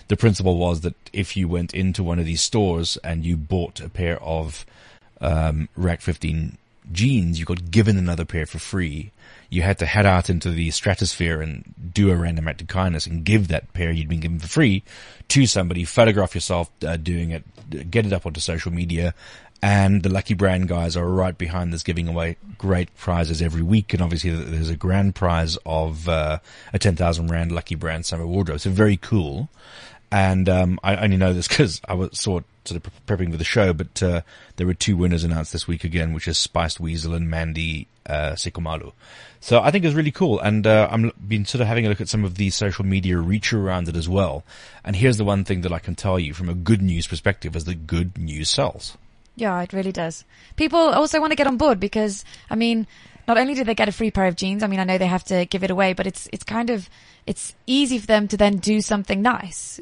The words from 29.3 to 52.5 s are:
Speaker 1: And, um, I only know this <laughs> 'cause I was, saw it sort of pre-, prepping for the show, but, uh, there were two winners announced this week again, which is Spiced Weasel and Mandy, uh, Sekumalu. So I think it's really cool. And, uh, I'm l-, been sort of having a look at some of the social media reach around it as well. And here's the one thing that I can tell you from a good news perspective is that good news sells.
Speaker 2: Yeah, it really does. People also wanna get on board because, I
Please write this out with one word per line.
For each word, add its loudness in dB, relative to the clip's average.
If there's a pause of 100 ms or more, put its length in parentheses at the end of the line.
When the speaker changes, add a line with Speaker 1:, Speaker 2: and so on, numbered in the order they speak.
Speaker 1:
And, 4
um, 4
I 2
only 2
know 4
this -2
<laughs> -2
'cause 2
I -4
was, -4
saw -2
it -10 (200)
sort -8
of -14
pre-, 0
prepping -2
for -6
the -2
show, 4
but, -4
uh, 0 (340)
there -2
were 0
two 0
winners 2
announced -2
this -6
week -4
again, -2
which -6
is -2
Spiced -2
Weasel -4
and -2
Mandy, -4 (220)
uh, -2
Sekumalu. -6 (480)
So 6
I 4
think 2
it's 2
really 2
cool. 2
And, 2
uh, 6
I'm 2
l-, 0 (160)
been 0
sort -2
of 2
having 2
a 2
look 0
at -6
some 2
of -4
the 0
social -2
media 2
reach 0
around -2
it -6
as -2
well. 0 (400)
And -4
here's 4
the 0
one 2
thing -2
that -2
I -2
can -6
tell -2
you -2
from -6
a -2
good 2
news 0
perspective -4
is -6
that -6
good -2
news -6
sells. -4 (440)
Speaker 2:
Yeah, -2
it -8
really -4
does. -6 (320)
People 2
also 4
wanna 2
get 2
on 0
board 4
because, -2 (260)
I -2